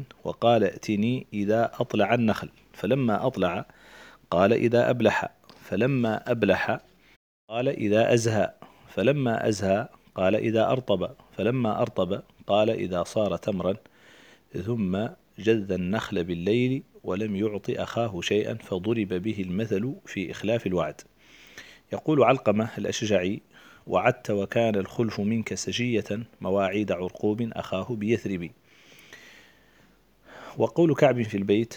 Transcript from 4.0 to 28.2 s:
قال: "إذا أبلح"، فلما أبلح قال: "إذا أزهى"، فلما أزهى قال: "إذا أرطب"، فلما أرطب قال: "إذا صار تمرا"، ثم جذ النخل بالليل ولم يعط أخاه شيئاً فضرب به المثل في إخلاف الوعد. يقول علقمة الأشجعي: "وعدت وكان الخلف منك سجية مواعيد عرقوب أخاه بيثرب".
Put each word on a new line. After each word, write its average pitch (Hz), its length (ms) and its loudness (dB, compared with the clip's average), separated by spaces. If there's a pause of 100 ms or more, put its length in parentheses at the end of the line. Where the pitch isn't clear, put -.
قال: 95 220 6
"إذا 117 380 4
أبلح"، 113 400 2 (340)
فلما 117 640 0
أبلح 110 500 2 (720)
قال: 123 180 -2
"إذا 110 460 4
أزهى"، 110 380 2 (360)
فلما 120 600 0
أزهى 98 400 0 (260)
قال: 98 220 2
"إذا 110 340 2
أرطب"، 104 400 0 (220)
فلما 110 480 0
أرطب 98 420 -2 (240)
قال: 107 240 4
"إذا 92 320 -2
صار 98 340 -2
تمرا"، 92 400 -2 (880)
ثم 107 420 -2 (300)
جذ 101 340 0
النخل 92 520 -2
بالليل 107 580 0 (220)
ولم 101 320 -4
يعط 104 340 -4
أخاه 113 500 -4
شيئاً 107 340 0
فضرب 107 540 -4
به 98 340 -4
المثل 104 520 -4 (120)
في 95 240 -6
إخلاف 113 360 -2
الوعد. 82 340 -2 (920)
يقول 143 300 2
علقمة 110 560 4
الأشجعي: 101 600 0 (460)
"وعدت 110 440 2
وكان 107 440 0
الخلف 104 460 -2
منك 107 340 -2
سجية 110 500 -2 (360)
مواعيد 98 520 0
عرقوب 92 500 -2 (100)
أخاه 95 420 -6
بيثرب". 101 560 -2 (2000)